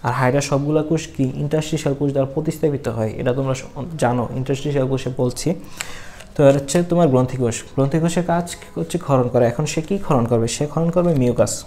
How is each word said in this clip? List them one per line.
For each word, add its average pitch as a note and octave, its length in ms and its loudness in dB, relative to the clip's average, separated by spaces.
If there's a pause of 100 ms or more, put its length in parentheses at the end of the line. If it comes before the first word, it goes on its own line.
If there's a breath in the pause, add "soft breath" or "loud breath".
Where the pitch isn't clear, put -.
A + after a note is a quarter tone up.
আর B2 120 0
হাইড্রা C3+ 320 2
সবগুলা D3 380 2
কোষ D#3+ 140 0 (120)
কি C3+ 100 0 (200)
ইন্টারস্টিশিয়াল D3+ 540 0
কোষ D3 160 0
দ্বারা C3+ 200 2
প্রতিস্থাপিত D3+ 520 -2 (100)
হয়, A2 140 0 (100)
এটা A#2 180 0
তোমরা C3 220 0
স-, - 80 -14 (340)
জানো। B2 220 0 (160)
ইন্টারস্টিশিয়াল C#3 520 -2
কোষে C3 180 -2 (100)
বলছি। B2 280 -2 (840 loud breath)
তো - 40 -6 (100)
এর C#3 100 8
হচ্ছে C#3+ 200 0 (120)
তোমার E3+ 220 4
গ্রন্থিকোষ। B2+ 440 2 (200)
গ্রন্থিকোষের E3 560 2
কাজ F3 120 0 (320)
হচ্ছে E3 280 -4
ক্ষরণ C3 280 4
করা। B2 200 4
এখন D3+ 200 -2
সে E3 160 0
কি G3 60 0 (100)
ক্ষরণ C#3+ 260 2
করবে? A#2 160 2 (100)
সে D3+ 160 0
ক্ষরণ E3 240 0
করবে F3 160 2 (100)
মিউকাস। B2 300 2 (140)